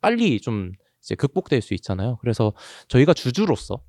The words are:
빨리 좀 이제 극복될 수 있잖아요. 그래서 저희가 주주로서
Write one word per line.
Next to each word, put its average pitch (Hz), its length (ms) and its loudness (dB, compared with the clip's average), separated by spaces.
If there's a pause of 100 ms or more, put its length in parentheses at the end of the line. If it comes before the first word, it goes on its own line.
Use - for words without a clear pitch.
빨리 226 380 2
좀 98 340 -4 (280)
이제 - 140 -6
극복될 139 480 -2
수 - 100 -6
있잖아요. 101 480 -4
그래서 110 320 0 (360)
저희가 147 260 6
주주로서 131 720 -2